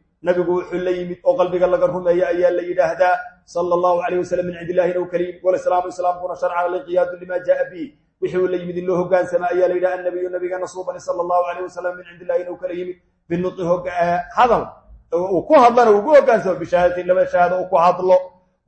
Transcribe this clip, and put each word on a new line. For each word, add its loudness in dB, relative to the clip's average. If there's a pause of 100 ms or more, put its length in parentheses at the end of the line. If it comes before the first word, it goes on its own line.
(240)
nabigu 0
wuxuu -4
la -4
yimid -6
oo 4
qalbiga 2
laga 2
rumeeyo 2
ayaa 2
la -2
yidhaahdaa, 2 (300)
sallallahu 0
alayhi -2
wa -4
sallam, -2
"min -8
cindi -10
Illaahi," 2
inuu -4
kala -2
yimid. -12
"Wal-islaamu 0
islaamkuna -4
sharcan -2
al-inqiyaadu -2
lima -10
jaa 2
bihi," -10 (360)
wixii -2
uu 0
la -2
yimid -8
in -6
loo 0
hoggaansamo 0
ayaa 2
la 0
yidhaha, 0
"an-nabiyyu," -6
nabigana -6
suubani, -10
sallallahu -2
alayhi -8
wa -16
sallam, -6
"min -18
cindi -20
Illaahi," -2
inuu -10
kala -8
yimid. -10 (340)
"Binutqi," -4
hogga-, -2
ee, 0 (160)
hadal 4 (500)
uu 0
ku 2
hadlana 8
uu 6
ugu 0
hoggaansamo, 4
"bishahaadatin," 0
laba 2
shahaada 2
uu -4
ku 0
hadlo. 4 (520)